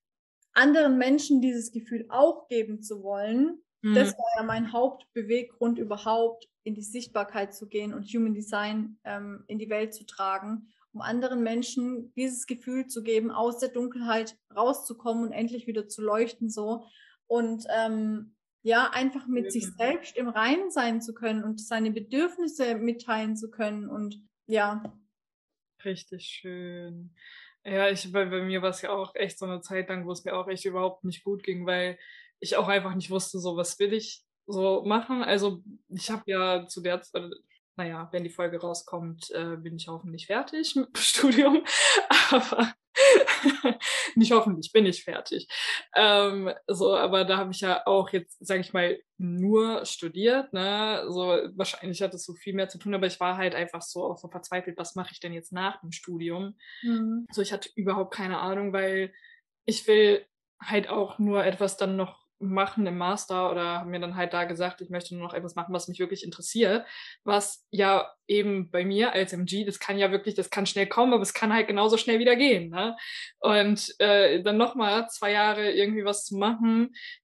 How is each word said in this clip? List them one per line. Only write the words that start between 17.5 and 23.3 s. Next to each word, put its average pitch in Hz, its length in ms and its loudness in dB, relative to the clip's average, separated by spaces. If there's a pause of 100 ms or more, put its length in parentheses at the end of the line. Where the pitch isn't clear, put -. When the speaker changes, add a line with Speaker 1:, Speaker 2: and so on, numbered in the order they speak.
Speaker 1:
ähm, 220 600 -2 (260)
ja, 226 300 4
einfach 262 360 -2
mit 240 240 -2
Speaker 2:
Ja. - 0 -
Speaker 1:
sich 196 240 -4
selbst 277 420 -2
im 247 100 -2
Reinen 254 420 0
sein 233 320 -2
zu 226 120 -10
können 220 300 -4
und 214 180 -8
seine 220 300 -2
Bedürfnisse 269 840 -2
mitteilen 220 640 -2